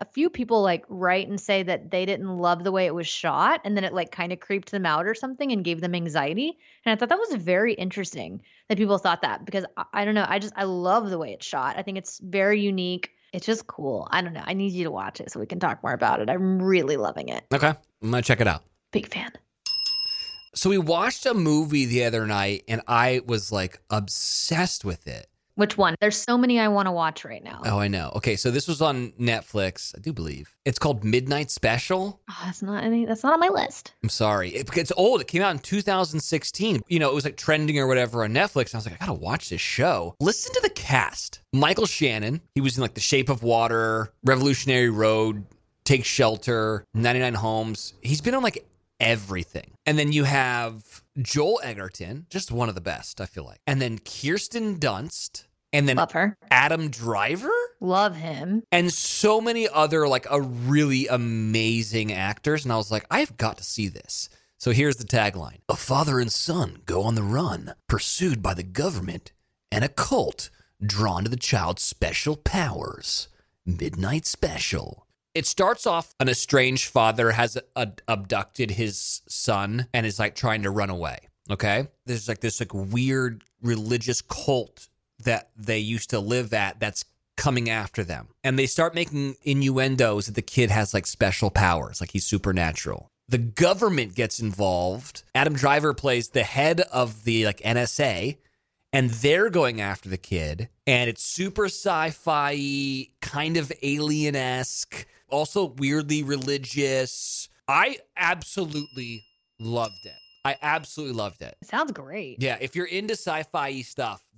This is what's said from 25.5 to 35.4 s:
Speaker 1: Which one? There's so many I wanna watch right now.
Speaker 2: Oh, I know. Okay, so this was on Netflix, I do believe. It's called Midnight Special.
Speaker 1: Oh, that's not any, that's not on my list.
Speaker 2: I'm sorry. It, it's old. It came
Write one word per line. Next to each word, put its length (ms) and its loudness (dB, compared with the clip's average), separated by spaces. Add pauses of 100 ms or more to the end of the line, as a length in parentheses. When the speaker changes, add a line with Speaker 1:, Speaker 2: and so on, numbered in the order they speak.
Speaker 1:
Which 220 0
one? 220 4
There's 180 2
so 200 2
many 240 4
I 80 4
wanna 240 2
watch 320 -2
right 180 -14
now. 220 -14
Speaker 2:
Oh, 120 2
I 120 2
know. 260 -4
Okay, 220 0
so 120 0
this 200 0
was 120 0
on 380 0
Netflix, 760 -2
I 40 -18
do 140 -6
believe. 500 -8
It's 160 0
called 240 2
Midnight 480 2
Special. 800 0
Speaker 1:
Oh, 160 -14
that's 160 -6
not 240 -4
any, 200 2
that's 160 -4
not 120 4
on 80 4
my 80 4
list. 420 -4 (100)
Speaker 2:
I'm 80 -2
sorry. 460 2
It, 200 -4
it's 200 0
old. 240 6
It 80 -8
came 140 0